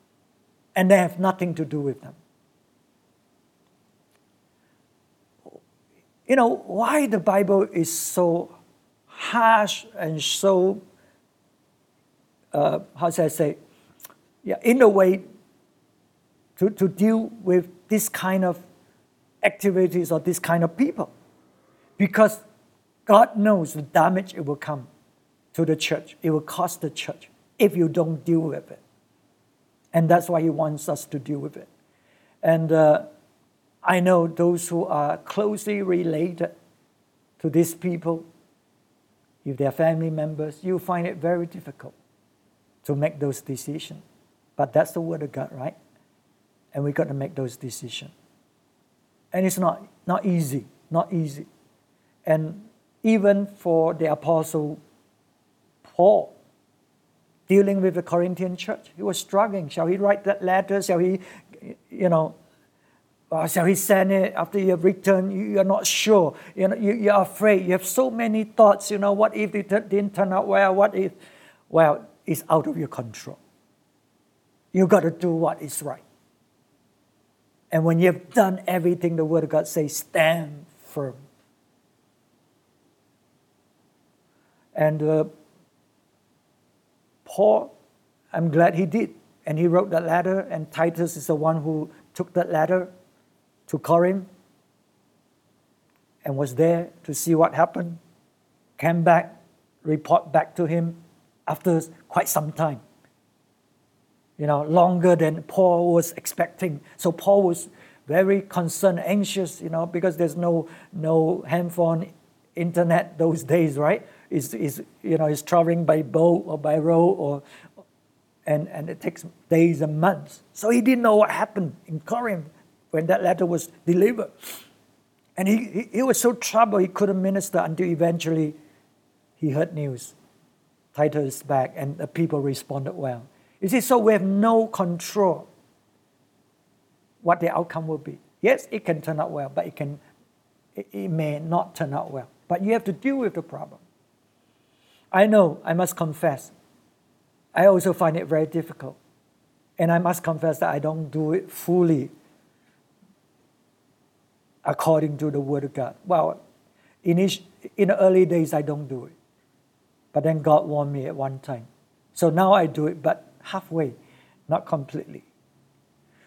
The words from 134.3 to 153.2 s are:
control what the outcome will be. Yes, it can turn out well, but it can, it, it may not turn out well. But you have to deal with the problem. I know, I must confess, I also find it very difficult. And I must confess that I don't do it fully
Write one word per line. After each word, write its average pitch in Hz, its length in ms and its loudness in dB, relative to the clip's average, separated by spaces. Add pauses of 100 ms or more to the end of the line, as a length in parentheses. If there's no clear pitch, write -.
control 180 800 -2 (1700)
what 170 180 2
the 165 80 -2
outcome 165 380 -6
will 156 100 -6
be. 143 220 -14 (240)
Yes, 247 280 2
it 214 140 -8
can 160 160 -2
turn 156 180 -6
out 151 120 -4
well, 143 180 -8
but 165 180 -6
it 170 80 -16
can, 143 240 -8 (800)
it, 202 160 -12
it 196 160 -8
may 151 300 -4
not 170 360 -4
turn 143 200 -6
out 131 160 -8
well. 131 180 -12 (180)
But 175 160 -4
you 214 120 0
have 226 100 -2
to 196 80 -4
deal 277 240 -4
with 233 160 -4
the 165 100 -8
problem. - 380 -16 (1300)
I 196 160 6
know, 202 380 4
I 165 80 -4
must 175 240 -2
confess, 156 560 -4 (1040)
I 170 100 4
also 185 300 6
find 165 240 0
it - 80 -6
very 156 180 0
difficult. 156 540 -8 (800)
And 170 120 2
I 170 80 4
must 175 240 0
confess 156 360 -2
that 170 100 0
I 147 100 -2
don't 156 320 -4
do 156 220 -2
it - 180 -4
fully 165 600 2 (2500)